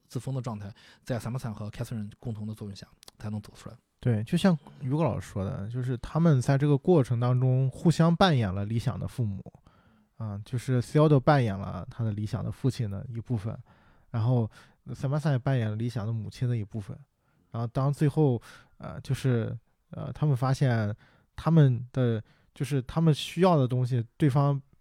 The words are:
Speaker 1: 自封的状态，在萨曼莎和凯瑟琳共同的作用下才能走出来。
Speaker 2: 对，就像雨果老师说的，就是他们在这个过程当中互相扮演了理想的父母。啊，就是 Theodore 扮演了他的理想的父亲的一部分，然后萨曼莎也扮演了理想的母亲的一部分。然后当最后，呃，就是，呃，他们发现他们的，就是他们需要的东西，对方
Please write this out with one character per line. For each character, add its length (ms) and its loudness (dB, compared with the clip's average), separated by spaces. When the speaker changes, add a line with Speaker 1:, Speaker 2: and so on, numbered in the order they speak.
Speaker 1:
自 100 -8
封 140 -8
的 80 -6
状 160 -8
态， 160 -12
在 160 -4
萨 100 -8
曼 100 -6
莎 140 -8
和 160 -10
凯 140 -10
瑟 120 -10
琳 140 -8
共 140 -8
同 140 -10
的 80 -10
作 120 -14
用 80 -14
下 120 -20
才 100 -10
能 120 -6
走 140 -18
出 140 -18
来。 60 -20
Speaker 2:
对， 240 0
就 120 -2
像 220 4
雨 80 -4
果 140 0
老 160 0
师 100 -10
说 160 -6
的， 240 -8
就 140 -6
是 140 -4
他 220 -4
们 220 6
在 160 2
这 100 0
个 80 4
过 280 4
程 160 -2
当 200 2
中 300 2
互 220 2
相 220 4
扮 220 4
演 160 2
了 140 -4
理 140 -2
想 200 -4
的 80 -4
父 160 -6
母。 160 -4
啊， 260 -8
就 140 -6
是 240 0
Theodore 380 6
扮 240 6
演 120 -2
了 360 -8
他 120 -6
的 80 0
理 140 -4
想 180 -4
的 80 -4
父 180 -2
亲 200 -4
的 240 -8
一 60 -10
部 160 -4
分， 220 -6
然 120 -2
后 260 2
萨 140 -6
曼 120 -2
莎 120 0
也 60 2
扮 200 0
演 120 0
了 60 -4
理 140 -4
想 160 -6
的 80 -4
母 160 -6
亲 180 -4
的 80 0
一 80 -4
部 160 -10
分。 180 -12
然 100 -8
后 60 -4
当 240 0
最 160 2
后， 340 2
呃， 240 -14
就 120 -4
是， 440 -2
呃， 240 -10
他 120 -4
们 120 4
发 160 0
现 420 0
他 140 -4
们 420 6
的， 320 0
就 100 -8
是 200 -2
他 180 -4
们 120 6
需 280 -4
要 160 6
的 100 4
东 180 -2
西， 200 -2
对 140 2
方 320 2